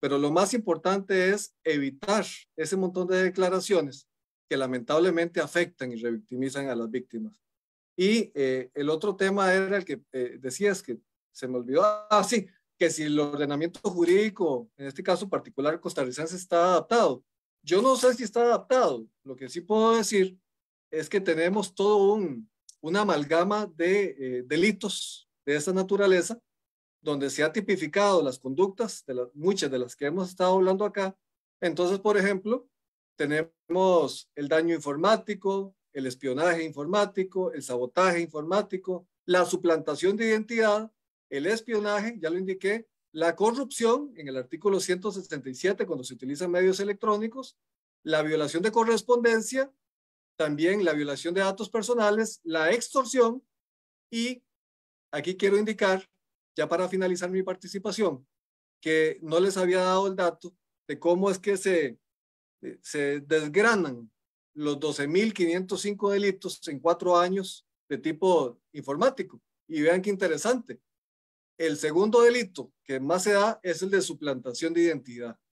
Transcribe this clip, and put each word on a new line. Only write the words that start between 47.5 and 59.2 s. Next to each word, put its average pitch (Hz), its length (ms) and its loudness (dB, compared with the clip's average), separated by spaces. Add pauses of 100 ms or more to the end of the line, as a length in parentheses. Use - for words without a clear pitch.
la 156 200 0
violación 156 400 0
de 214 100 0
correspondencia, 233 1000 2 (680)
también 160 440 0
la 165 120 2
violación 147 400 -4
de 190 80 0
datos 196 260 -2
personales, 220 760 0
la 160 300 0
extorsión, 240 720 0 (680)
y 240 320 -6 (680)
aquí 160 260 -6
quiero 196 220 4
indicar, 208 500 0 (480)
ya 151 100 -2
para 170 220 0
finalizar 185 420 -2
mi 190 120 -2
participación, 190 840 -4 (540)
que 156 400 0